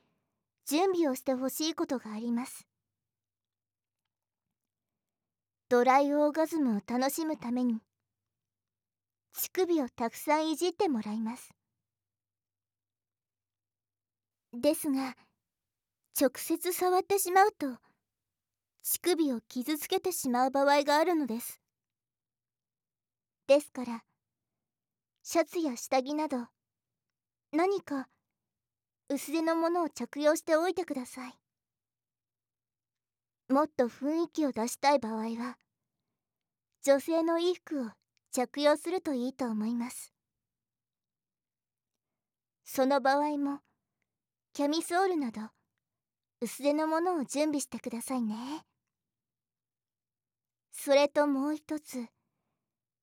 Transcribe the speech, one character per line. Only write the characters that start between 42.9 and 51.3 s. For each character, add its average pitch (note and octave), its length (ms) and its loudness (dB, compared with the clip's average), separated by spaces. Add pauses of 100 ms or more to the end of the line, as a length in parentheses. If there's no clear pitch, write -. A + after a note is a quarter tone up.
場 C4+ 240 2
合 D4 140 -2
も、 C#4+ 220 -4 (920)
キ C#4+ 100 -2
ャ C#4+ 40 2
ミ D#4+ 140 0
ソ F4 140 -4
ー F#4+ 140 4
ル F4+ 80 0
な C4+ 120 -2
ど、 G#3+ 120 -10 (1000)
薄 B3 220 -8
手 C#4+ 100 4
の D#4 140 2
も D#4+ 140 0
の F4+ 160 0
を C#4 60 -2
準 D4 260 0
備 D4 100 0
し - 100 -6
て A#3 100 -10
く A#3+ 120 -8
だ A#3 100 -8
さ C4 140 -6
い B3 80 -2
ね。 A#3 420 -6 (2000)
そ - 240 0
れ C#4+ 120 6
と D4 200 2
も C#4 220 0